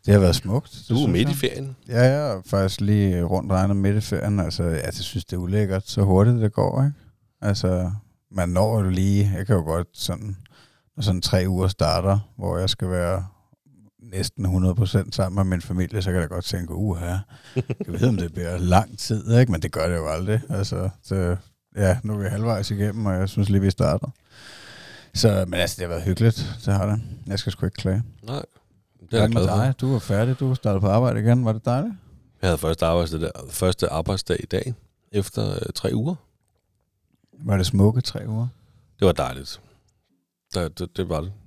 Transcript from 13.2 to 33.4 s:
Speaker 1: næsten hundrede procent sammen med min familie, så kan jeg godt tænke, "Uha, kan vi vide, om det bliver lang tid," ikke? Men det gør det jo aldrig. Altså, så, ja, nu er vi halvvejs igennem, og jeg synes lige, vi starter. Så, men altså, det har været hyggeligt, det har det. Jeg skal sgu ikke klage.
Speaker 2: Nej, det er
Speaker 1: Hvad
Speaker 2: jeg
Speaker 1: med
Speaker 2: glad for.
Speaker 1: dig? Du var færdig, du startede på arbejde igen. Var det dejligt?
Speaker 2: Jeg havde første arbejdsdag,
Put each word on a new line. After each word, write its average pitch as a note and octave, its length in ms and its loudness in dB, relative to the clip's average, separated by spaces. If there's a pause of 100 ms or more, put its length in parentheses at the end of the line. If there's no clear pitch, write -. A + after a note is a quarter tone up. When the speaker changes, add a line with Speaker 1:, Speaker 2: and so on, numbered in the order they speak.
Speaker 1:
næsten F#2 320 -6
hundrede F#2 300 2
procent G2 400 0
sammen F#2 220 -2 (120)
med F#2 80 0
min E2+ 60 -4
familie, F2 400 -4
så F#2 100 -2
kan F2+ 80 2
jeg D#2+ 80 -2
godt F2+ 160 -6
tænke, E2 300 -6
"Uha, F2 420 -2 (380)
kan B2 100 -2 (220)
vi F2 120 -8
vide, A#2 100 2
om A#2 80 2
det F2 160 -4
bliver F2 260 -6
lang F#2 400 2
tid," A2 400 -4
ikke? B2 140 6
Men D#2+ 100 -2
det E2 100 -4
gør D#2+ 160 -2
det F2 80 0
jo D#2 120 -4
aldrig. F#2 320 -2 (100)
Altså, F#2+ 380 -2 (140)
så, F2+ 340 -2 (400)
ja, F#2+ 260 4
nu G#2+ 120 -4
er G#2 40 -4
vi G2 100 -4
halvvejs G#2+ 420 -2
igennem, G#2 360 -2
og F#2+ 80 0
jeg F#2+ 140 0
synes G2 200 0
lige, G2 140 4
vi G2 80 4
starter. F2 380 0 (1080)
Så, G2 340 4
men F2 120 -2
altså, F2 180 0
det F#2 40 -6
har F2+ 60 -4
været E2+ 140 -4
hyggeligt, F#2+ 640 2
det G2 100 2
har G2 120 2
det. G#2 140 0 (260)
Jeg G2 120 -4
skal G2+ 140 -4
sgu - 140 -4
ikke - 100 -4
klage. F#2+ 260 -2 (200)
Speaker 2:
Nej, B2 140 -10
det - 80 -8 (580)
er F2 80 -20
Speaker 1:
Hvad A2+ 100 2
Speaker 2:
jeg G#2+ 100 4
Speaker 1:
med A#2 120 2
Speaker 2:
glad - 60 2
for. F#2 160 0
Speaker 1:
dig? C3 160 2
Du C3 120 0
var B2+ 60 2
færdig, A2+ 420 0
du C3 140 0
startede G2 260 0
på G2+ 80 2
arbejde A2+ 320 2
igen. A#2+ 240 4
Var A2+ 80 0
det A2 120 -6
dejligt? D3 300 -2 (480)
Speaker 2:
Jeg F#2+ 60 2
havde E2 100 2
første D#2+ 280 0
arbejdsdag, E2 440 0 (200)